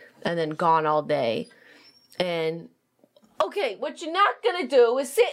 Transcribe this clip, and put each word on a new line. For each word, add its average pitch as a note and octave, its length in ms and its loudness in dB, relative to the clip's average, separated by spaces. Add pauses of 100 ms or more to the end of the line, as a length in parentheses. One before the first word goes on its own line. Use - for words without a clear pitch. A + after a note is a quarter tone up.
(240)
and E3+ 140 -4
then D#3+ 140 -2
gone D#3+ 340 2
all D3+ 160 2
day. C#3 460 -2 (720)
And, E3 500 -4 (760)
okay, E4 360 -4
what C#4+ 220 -10
you're D#4 100 -10
not G4+ 320 2
gonna F4+ 240 0
do A#3+ 300 4
is C4+ 140 -4
sit G#4+ 220 2